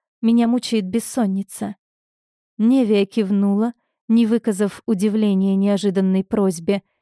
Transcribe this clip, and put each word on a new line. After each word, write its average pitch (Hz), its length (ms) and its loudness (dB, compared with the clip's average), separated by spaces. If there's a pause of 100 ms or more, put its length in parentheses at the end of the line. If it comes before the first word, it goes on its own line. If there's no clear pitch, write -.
(200)
Меня 233 280 2
мучает 233 380 -2
бессонница». 202 880 -4 (800)
Невия 220 500 2
кивнула, 202 680 0 (340)
не 226 180 4
выказав 214 600 -2
удивления 202 680 0
неожиданной 190 720 0
просьбе, 190 580 -2 (200)